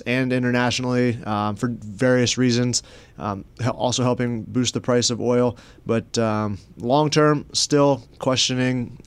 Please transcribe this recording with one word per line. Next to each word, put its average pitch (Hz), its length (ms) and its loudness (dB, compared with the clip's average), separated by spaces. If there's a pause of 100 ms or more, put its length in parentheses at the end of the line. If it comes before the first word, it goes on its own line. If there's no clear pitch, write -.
and 127 260 0
internationally, 123 920 0
um, 104 320 -2
for 123 100 -2
various 120 720 0
reasons, 123 440 2 (360)
um, 98 260 -6 (160)
hel-, 117 160 -2
also 127 280 -2
helping 120 400 -2
boost 117 300 -2
the 120 60 -4
price 120 300 2
of 113 100 -2
oil. 120 380 0 (280)
But, 113 320 -2
um, 107 420 0 (180)
long 143 320 2
term, 151 420 2
still 143 560 2 (120)
questioning, 127 880 -2